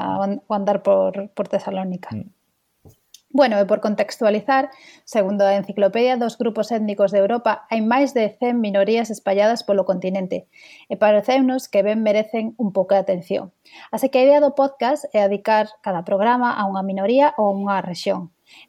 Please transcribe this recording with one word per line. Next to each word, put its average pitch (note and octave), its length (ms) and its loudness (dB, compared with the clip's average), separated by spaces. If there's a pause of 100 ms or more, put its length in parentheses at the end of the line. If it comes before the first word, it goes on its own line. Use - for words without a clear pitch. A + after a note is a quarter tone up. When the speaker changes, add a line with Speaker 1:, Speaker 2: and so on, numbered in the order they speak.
(140)
Speaker 1:
o F#3+ 80 -2
an-, G3+ 240 -4
o G#3+ 80 -4
andar G3 320 -2
por, G3 480 0
por G3+ 160 -6
Tesalónica. F#3+ 640 -6
Speaker 2:
Mm. - 160 -12 (1040)
Speaker 1:
Bueno, A#3+ 220 4
e G3 80 2
por G#3 160 0
contextualizar, G#3+ 880 0 (340)
segundo G3+ 400 0
a G3 140 2
Enciclopedia G#3 580 0
dos A#3 220 -4
Grupos G#3+ 320 -2
Étnicos G#3 400 0
de G3+ 80 2
Europa, A3 480 0
hai A3+ 160 -2
máis B3+ 320 2
de A3 240 0
cen A#3+ 240 0
minorías G#3+ 480 0
espalladas G#3+ 560 0
polo G3 160 2
continente, F#3 640 -4 (400)
e - 80 -6
pareceunos B3 720 2
que G3+ 160 0
ben G#3+ 240 -2
merecen G#3+ 480 -2
un G#3 160 -4
pouco F#3+ 240 0
de G3 80 2
atención. F#3 480 -4 (400)
Así A#3+ 240 -2
que B3+ 80 4
a C4 80 6
idea D4 80 6
do C#4+ 160 2
podcast C#4 560 -2
é G#3 160 2
dedicar G#3+ 560 0
cada F3 240 -6
programa A#3+ 480 0
a G3 160 -4
unha F#3+ 160 -4
minoría A#3 480 2
ou G#3+ 160 0
a G3 80 -2
unha G3 240 -2
rexión. F3+ 480 -6 (380)